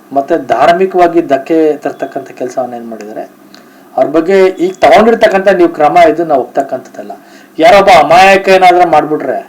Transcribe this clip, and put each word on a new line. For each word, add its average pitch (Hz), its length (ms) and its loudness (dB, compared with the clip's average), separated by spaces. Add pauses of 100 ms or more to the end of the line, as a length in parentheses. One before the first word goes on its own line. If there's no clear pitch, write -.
(120)
ಮತ್ತೆ 139 420 -4
ಧಾರ್ಮಿಕವಾಗಿ 170 680 0
ಧಕ್ಕೆ 156 540 -2
ತರ್ತಕ್ಕಂಥ - 540 -12 (100)
ಕೆಲಸವನ್ನ 123 340 -8
ಏನ್ 117 140 -16
ಮಾಡಿದ್ದಾರೆ, 107 360 -16 (720)
ಅವ್ರ 135 120 0
ಬಗ್ಗೆ 170 380 2
ಈಗ 339 340 -4
ತಗೊಂಡಿರ್ತಕ್ಕಂಥ 190 680 2
ನೀವು 180 200 2
ಕ್ರಮ 151 280 -2
ಇದು 165 280 2
ನಾವು 151 160 -2
ಒಪ್ತಕ್ಕಂಥದ್ದಲ್ಲ. 120 720 -10 (460)
ಯಾರೊಬ್ಬ 190 320 4 (140)
ಅಮಾಯಕ 190 440 2
ಏನಾದ್ರೂ 180 420 4
ಮಾಡ್ಬಿಟ್ರೆ 147 580 -2